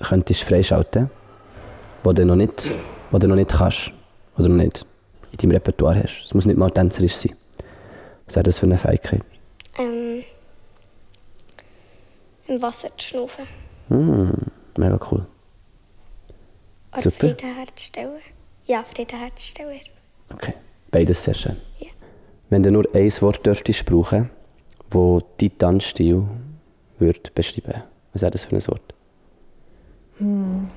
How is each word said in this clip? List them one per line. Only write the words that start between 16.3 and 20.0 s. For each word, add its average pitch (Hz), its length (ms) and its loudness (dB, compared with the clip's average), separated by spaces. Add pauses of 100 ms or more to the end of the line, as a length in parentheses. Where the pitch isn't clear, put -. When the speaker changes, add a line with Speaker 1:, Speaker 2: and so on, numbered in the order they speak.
Speaker 2:
Oder 254 80 -6
Speaker 1:
Super. - 160 0 (120)
Speaker 2:
Frieden 247 260 -8
herzustellen. 262 640 -14 (460)
Ja, 233 180 -2
Frieden 240 360 -12
herzustellen. 277 600 -12 (540)